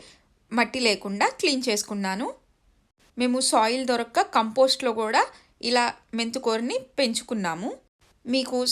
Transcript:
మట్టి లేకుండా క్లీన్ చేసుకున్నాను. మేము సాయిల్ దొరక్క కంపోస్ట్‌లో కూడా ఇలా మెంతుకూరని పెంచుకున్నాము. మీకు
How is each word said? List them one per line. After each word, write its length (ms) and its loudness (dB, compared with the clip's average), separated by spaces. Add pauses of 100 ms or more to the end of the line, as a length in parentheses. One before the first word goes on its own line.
(520)
మట్టి 360 -2
లేకుండా 380 -2 (140)
క్లీన్ 280 0
చేసుకున్నాను. 600 -4 (920)
మేము 200 2 (140)
సాయిల్ 380 2
దొరక్క 320 0 (140)
కంపోస్ట్‌లో 560 2 (100)
కూడా 200 4 (460)
ఇలా 160 4 (340)
మెంతుకూరని 580 -2 (220)
పెంచుకున్నాము. 720 -2 (540)
మీకు 340 -2 (140)